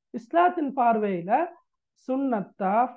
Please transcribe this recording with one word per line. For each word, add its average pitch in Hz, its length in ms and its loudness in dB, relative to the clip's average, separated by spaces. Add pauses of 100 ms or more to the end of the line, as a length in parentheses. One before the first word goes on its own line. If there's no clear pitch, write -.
இஸ்லாத்தின் 330 680 0
பார்வையில 220 720 0 (600)
சுன்னத்தா, 226 680 -2 (220)